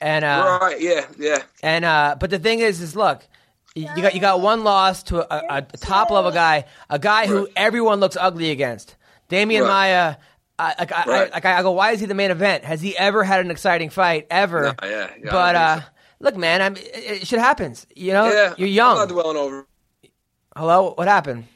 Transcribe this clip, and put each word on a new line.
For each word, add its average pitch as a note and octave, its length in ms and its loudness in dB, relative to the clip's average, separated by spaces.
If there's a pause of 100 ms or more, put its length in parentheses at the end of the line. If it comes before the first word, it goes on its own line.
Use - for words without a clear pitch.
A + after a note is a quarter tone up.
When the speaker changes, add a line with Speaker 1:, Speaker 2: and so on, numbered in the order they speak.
Speaker 1:
and, D3+ 240 0
uh, D3 360 2
Speaker 2:
Right, E3+ 200 -2
yeah, E3 260 2 (100)
yeah. D3 260 -2 (200)
Speaker 1:
and, D#3+ 220 0
uh, D3 340 2
but E3+ 120 -4
the F#3 100 -4
thing A3+ 180 0
is, G#3 220 0
is E3 160 -12
look, F#3 260 0 (540)
y-, D#3 180 -8
you F3+ 80 -4
got, F#3+ 140 2
you F3+ 40 -6
got F#3+ 200 2
one G#3+ 240 0
loss F#3+ 400 2
to E3+ 160 -4 (120)
a, D3+ 60 -2 (200)
a, - 0 -
a - 180 -10
top G3+ 340 0
level F#3 220 2
guy, D#3+ 320 2 (260)
a D3 80 -2
guy G#3 300 2
who G3+ 160 0
Speaker 2:
Right. - 100 -10
Speaker 1:
everyone G#3+ 460 0
looks F#3+ 200 2
ugly E3 300 0
against, B2+ 460 -6 (320)
Damian G#3+ 340 0
Speaker 2:
Right. - 60 4
Speaker 1:
Maia. F#3 480 2 (420)
I, D#3+ 180 -4
like, F3 140 -6
I, E3+ 160 -4
Speaker 2:
Right. - 240 0
Speaker 1:
I, - 40 -10
like, F3 100 -4
I F#3 180 2
go, F#3 80 2
"Why G3 220 2
is G#3+ 80 -2
he G#3+ 60 -6
the G3 80 -6
main G3 180 0
event? F3 320 -2
Has D#3 180 -8
he F#3 160 -6
ever G3+ 240 2
had F#3+ 220 0
an F3 80 -6
exciting E3 380 -2
fight E3+ 380 0
ever?" E3+ 540 0
Speaker 2:
No, G2 60 -8
yeah, - 20 -6
yeah, G#2+ 140 -6
I - 260 -12
Speaker 1:
But, F3+ 220 2
Speaker 2:
don't E3+ 100 2
Speaker 1:
uh, D#3+ 120 2
Speaker 2:
think D#3+ 100 -6
so. - 60 -20 (280)
Speaker 1:
look, C4+ 180 -2
man, F3 260 0
I'm, G3 140 -2
it, F#3+ 140 -18 (320)
it F3 60 -10
shit A#3 100 0
happens. A3+ 560 -2
You F#3 180 -4
know, G#3 160 4
Speaker 2:
Yeah, G3+ 300 2
Speaker 1:
you're F#3 80 0
young. A3 320 4
Speaker 2:
I'm - 40 -
not G3 80 -2
dwelling E3 260 -2
over. C3+ 300 -6 (920)
Speaker 1:
Hello, E3 400 2
what F3 100 -4
happened? C#3+ 380 0 (100)